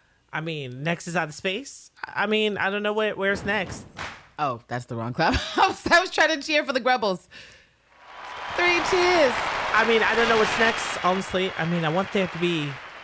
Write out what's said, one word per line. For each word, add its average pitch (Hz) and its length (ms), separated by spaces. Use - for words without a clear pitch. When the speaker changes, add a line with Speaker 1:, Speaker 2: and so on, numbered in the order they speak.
Speaker 1:
I 160 100
mean, 139 420
next 170 240
is 170 80
out 165 120
of 151 60
space. - 560
I - 220
mean, 214 320
I 190 120
don't 208 140
know 208 80
where, 214 240
where's 196 280
next. 202 400
Speaker 2:
Oh, 131 300
that's 123 180
the - 100
wrong 113 160
clap. 160 220
<laughs> - 100
I - 100
was, - 220
I 339 100
was 370 100
trying 311 300
to 277 60
cheer 302 180
for 262 80
the 254 80
grubbles. 220 480
Three 349 180
cheers. 349 420
Speaker 1:
I 220 140
mean, 226 140
I 202 120
don't 226 140
know 226 80
what's 214 220
next, - 460
honestly. 185 540
I 160 60
mean, 170 200
I 156 40
want 185 240
there 190 160
to 165 100
be 165 300